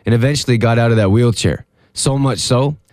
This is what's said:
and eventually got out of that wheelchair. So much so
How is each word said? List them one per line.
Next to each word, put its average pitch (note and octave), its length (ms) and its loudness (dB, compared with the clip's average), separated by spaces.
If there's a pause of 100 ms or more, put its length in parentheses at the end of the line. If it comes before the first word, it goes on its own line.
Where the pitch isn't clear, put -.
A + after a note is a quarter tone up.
and A2 80 0
eventually B2 440 0
got A2+ 200 2
out A#2 140 2
of A2+ 60 2
that G2+ 140 2
wheelchair. A2 540 0 (280)
So C#3 240 -2
much C3+ 220 -2
so C3+ 360 -2 (180)